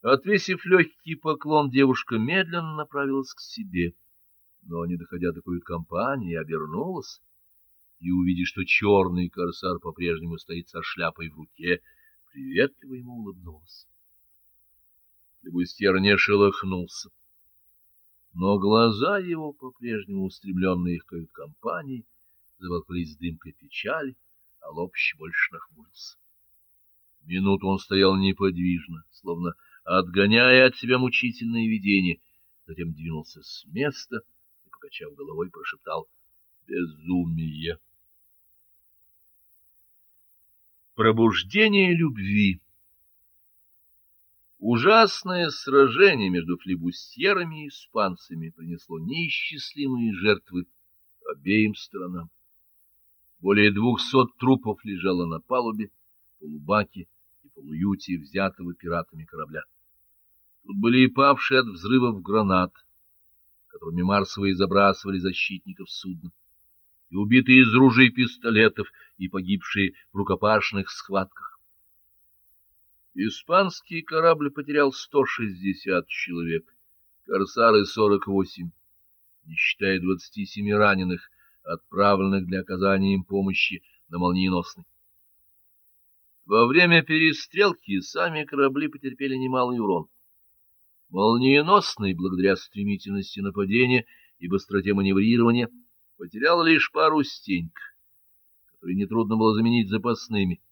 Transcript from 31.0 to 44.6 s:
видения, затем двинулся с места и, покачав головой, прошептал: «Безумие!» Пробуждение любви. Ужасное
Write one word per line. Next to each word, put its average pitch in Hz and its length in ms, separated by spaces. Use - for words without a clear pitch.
видения, 98 500
затем 82 280
двинулся 78 480
с - 240
места 120 560
и, - 60
покачав - 440
головой, 80 360
прошептал: - 580
«Безумие!» 80 1120
Пробуждение 117 1000
любви. 104 680
Ужасное 175 920